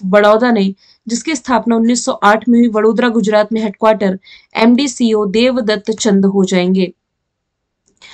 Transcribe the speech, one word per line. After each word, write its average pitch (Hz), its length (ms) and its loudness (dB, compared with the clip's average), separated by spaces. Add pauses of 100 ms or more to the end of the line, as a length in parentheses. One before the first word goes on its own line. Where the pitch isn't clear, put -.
बड़ौदा 208 480 2
ने, 196 220 0 (340)
जिसकी 240 280 -6
स्थापना 233 400 -2
उन्नीस 226 280 0
सौ 254 80 -4
आठ 214 360 0
में 240 100 4
हुई। 240 100 4
वडोदरा, 220 400 0
गुजरात 214 440 0
में 220 80 -4
headquarter 214 580 -2 (380)
एमडी 240 320 2
सीईओ 220 380 -2
देवदत्त 220 640 -2
चंद 202 360 0
हो 196 180 0
जाएंगे। 185 480 -2 (1200)